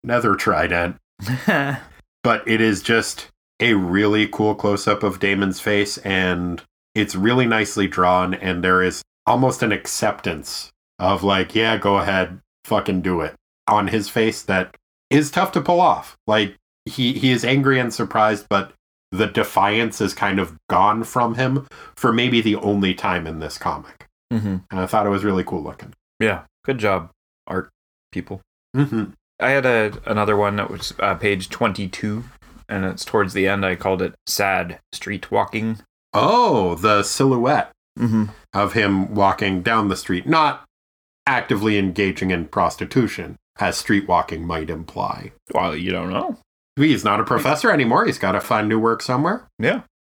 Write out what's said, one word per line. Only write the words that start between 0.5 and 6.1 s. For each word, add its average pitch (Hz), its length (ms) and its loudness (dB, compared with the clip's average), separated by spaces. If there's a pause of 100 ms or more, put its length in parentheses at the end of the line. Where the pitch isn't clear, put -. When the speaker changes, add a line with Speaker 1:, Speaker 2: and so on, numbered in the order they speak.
Speaker 2:
<laughs> - 0 - (760)
Speaker 1:
But 113 240 0
it 113 140 2
is 107 200 2
just - 460 -2 (320)
a 120 140 4
really 104 540 2
cool 107 280 0
close-up 101 480 0
of 92 160 -2
Damon's 98 400 0
face, 104 400 0
and 90 640 -2 (340)